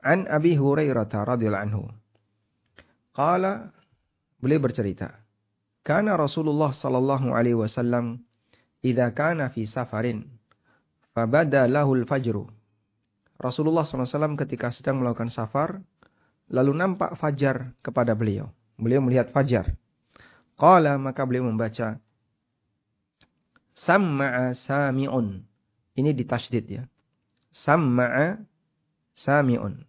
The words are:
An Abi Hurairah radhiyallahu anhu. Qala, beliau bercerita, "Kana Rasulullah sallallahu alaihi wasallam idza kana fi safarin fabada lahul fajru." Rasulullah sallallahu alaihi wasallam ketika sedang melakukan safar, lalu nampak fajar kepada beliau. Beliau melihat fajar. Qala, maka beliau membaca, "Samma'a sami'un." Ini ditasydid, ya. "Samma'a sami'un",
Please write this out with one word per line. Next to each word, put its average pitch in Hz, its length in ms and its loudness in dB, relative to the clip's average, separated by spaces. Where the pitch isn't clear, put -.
An 175 240 2
Abi 151 320 2
Hurairah 139 480 2
radhiyallahu 107 640 -2
anhu. 107 160 -6
Qala, 185 560 -2
beliau 147 160 2
bercerita, 113 640 -4
"Kana 190 320 2
Rasulullah 151 560 0
sallallahu 131 560 0
alaihi 120 240 2
wasallam 120 640 -2
idza 123 320 2
kana 156 400 -2
fi 113 80 -4
safarin 113 640 -6
fabada 135 480 2
lahul 131 400 2
fajru." 117 480 -2
Rasulullah 156 480 0
sallallahu 131 160 -4
alaihi 135 160 -4
wasallam 151 160 -2
ketika 139 400 -6
sedang 135 240 -4
melakukan 117 320 -2
safar, 147 480 -4
lalu 135 240 2
nampak 180 400 -2
fajar 131 640 -2
kepada 120 400 0
beliau. 104 320 -2
Beliau 117 240 2
melihat 123 320 2
fajar. 123 480 0
Qala, 151 400 6
maka 135 240 -4
beliau 127 240 0
membaca, 110 560 -4
"Samma'a 139 800 0
sami'un." 131 880 -2
Ini 143 160 2
ditasydid, 120 560 -4
ya. 107 160 -10
"Samma'a 139 800 2
sami'un", 127 720 0